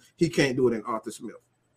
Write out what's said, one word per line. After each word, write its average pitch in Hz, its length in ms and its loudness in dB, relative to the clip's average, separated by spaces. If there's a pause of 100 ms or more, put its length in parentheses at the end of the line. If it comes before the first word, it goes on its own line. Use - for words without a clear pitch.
(160)
He 170 140 2
can't 139 280 2
do 127 120 4
it 117 40 0
in 107 100 -4
Arthur 113 280 -6
Smith." 107 240 -14 (420)